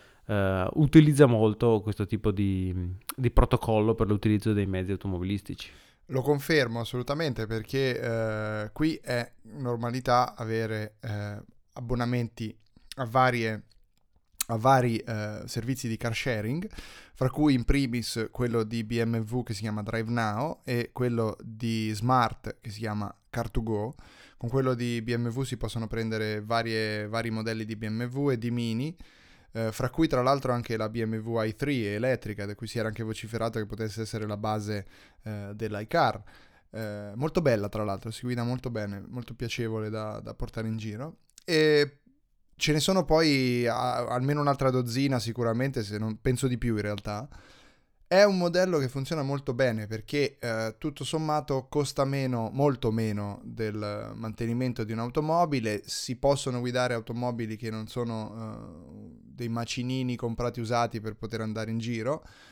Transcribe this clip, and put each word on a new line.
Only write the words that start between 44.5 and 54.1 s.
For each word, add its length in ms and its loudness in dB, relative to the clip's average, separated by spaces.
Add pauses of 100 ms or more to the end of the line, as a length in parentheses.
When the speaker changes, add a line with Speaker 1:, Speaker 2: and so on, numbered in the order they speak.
Speaker 2:
dozzina 500 2
sicuramente, 640 -2
se 140 -6
non, 240 -4
penso 260 2
di 100 0
più 180 0
in 60 0
realtà. 460 -6 (800)
È 160 8
un 140 6
modello 400 4
che 100 2
funziona 360 -4
molto 300 -2
bene 340 2
perché, 500 -2
eh, 400 -4
tutto 260 -6
sommato 640 -2
costa 380 0
meno, 480 0
molto 380 2
meno 520 -2
del 720 -6